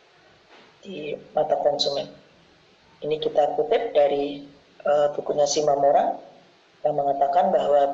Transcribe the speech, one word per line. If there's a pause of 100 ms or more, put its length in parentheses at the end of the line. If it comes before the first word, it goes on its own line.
(880)
di (160)
mata
konsumen? (960)
Ini
kita
kutip
dari, (400)
eh, (120)
bukunya
Simamura (720)
yang
mengatakan
bahwa